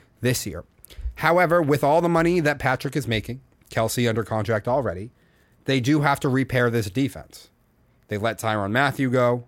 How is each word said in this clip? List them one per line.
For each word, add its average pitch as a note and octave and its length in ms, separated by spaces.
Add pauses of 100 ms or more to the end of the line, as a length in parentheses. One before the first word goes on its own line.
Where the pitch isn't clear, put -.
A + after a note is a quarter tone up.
(220)
this B2 260
year. E2+ 160 (520)
However, E3+ 460
with C#3+ 220
all D3+ 180
the E3+ 80
money E3+ 300
that D3 180
Patrick C3 380
is C#3 120
making, A2+ 340 (280)
Kelce A#2 380
under A2+ 160
contract A2 440
already, A#2 440 (540)
they C3+ 140
do C#3+ 220
have C#3+ 200
to D3 80
repair B2+ 420
this A2 180
defense. - 600 (580)
They G#2+ 100
let A2 220
Tyrann G#2 320
Mathieu C3 400
go B2 360